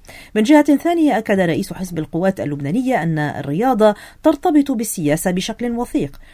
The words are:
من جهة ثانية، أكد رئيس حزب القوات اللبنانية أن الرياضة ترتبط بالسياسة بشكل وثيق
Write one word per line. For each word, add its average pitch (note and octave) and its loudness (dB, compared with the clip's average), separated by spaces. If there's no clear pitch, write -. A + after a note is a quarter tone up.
من A3 2
جهة D4 6
ثانية، D#4 0
أكد G3+ 0
رئيس F3 0
حزب F3 -8
القوات F3+ -2
اللبنانية D3+ -2
أن D#3+ -2
الرياضة G#3 0
ترتبط D4+ 2
بالسياسة F#3 -2
بشكل A3 -6
وثيق A#3 -6